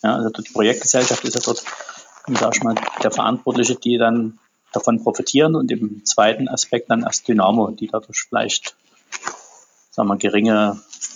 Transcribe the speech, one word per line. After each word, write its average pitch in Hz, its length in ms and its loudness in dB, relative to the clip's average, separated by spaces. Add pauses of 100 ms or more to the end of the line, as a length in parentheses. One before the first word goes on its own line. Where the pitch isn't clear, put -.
Ja, 214 140 0
also 117 140 -2
die - 220 -12
Projektgesellschaft 117 720 2
ist 123 120 -4
ja 120 100 -2
dort, 120 180 -2 (760)
sag 113 160 2
ich 113 80 -2
mal, 113 100 0 (300)
der 110 80 2
Verantwortliche, 117 640 0
die 120 240 0
dann 113 400 0 (340)
davon 113 300 0
profitieren 151 520 2
und 131 160 0
im 107 340 -4
zweiten 131 420 2
Aspekt 123 420 -2
dann 117 140 2
erst - 240 -4
Dynamo, 107 420 4
die 110 180 -8
dadurch - 400 -4
vielleicht, - 480 -4 (1160)
sagen 107 160 -2
wir, 98 100 0
geringe 107 640 2 (360)